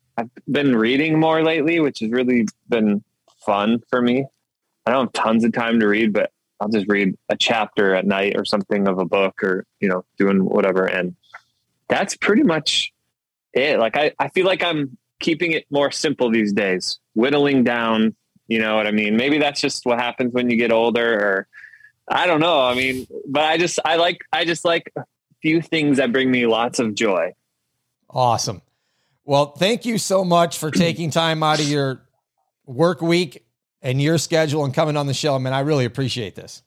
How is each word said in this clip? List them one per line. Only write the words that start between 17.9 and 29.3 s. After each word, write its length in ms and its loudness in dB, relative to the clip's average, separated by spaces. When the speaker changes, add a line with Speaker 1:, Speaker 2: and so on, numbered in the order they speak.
Speaker 1:
you 100 0
know 180 0
what 100 2
I 40 0
mean? 260 0
Maybe 220 2
that's 220 0
just 260 -4
what 140 2
happens 320 -4
when 180 0
you 60 2
get 160 2
older, 420 2
or 340 0
I 180 0
don't 140 2
know. 200 2
I 140 2
mean, 320 -4
but 160 -2
I 140 0
just, 280 -2
I 120 0
like, 240 0
I 120 -2
just 200 -4
like 320 -2
a 80 -10
few 180 2
things 380 0
that 140 0
bring 180 0
me 160 2
lots 320 0
of 160 -2
joy. 400 -2
Speaker 2:
Awesome. 540 -2
Well, 280 0